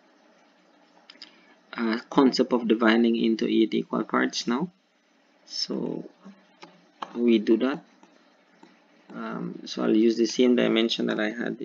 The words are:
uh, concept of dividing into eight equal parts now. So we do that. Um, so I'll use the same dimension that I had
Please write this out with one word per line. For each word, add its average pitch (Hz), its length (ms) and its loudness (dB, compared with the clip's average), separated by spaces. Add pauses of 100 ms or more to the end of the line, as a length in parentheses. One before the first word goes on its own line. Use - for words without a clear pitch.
(1800)
uh, 113 220 -2 (100)
concept 131 420 2
of 117 160 -2
dividing 113 480 4
into 117 320 0
eight 110 260 2
equal 117 300 -2
parts 127 440 -4
now. 135 220 -4 (760)
So - 640 -8 (1080)
we 120 220 4
do 107 200 2
that. 135 260 -2 (1300)
Um, 117 520 -10
so - 180 -6
I'll 117 120 2
use 113 220 4
the 117 80 2
same 123 300 2
dimension 117 500 0
that 113 140 -4
I 107 100 -2
had 117 360 -8